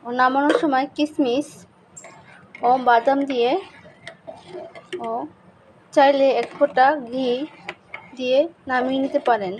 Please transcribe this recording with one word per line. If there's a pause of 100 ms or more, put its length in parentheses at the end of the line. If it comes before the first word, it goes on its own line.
ও (120)
নামানোর
সময়
কিশমিশ (1120)
ও (180)
বাদাম (120)
দিয়ে (1600)
ও (840)
চাইলে (140)
এক
ফোঁটা (240)
ঘি (880)
দিয়ে (280)
নামিয়ে
নিতে
পারেন।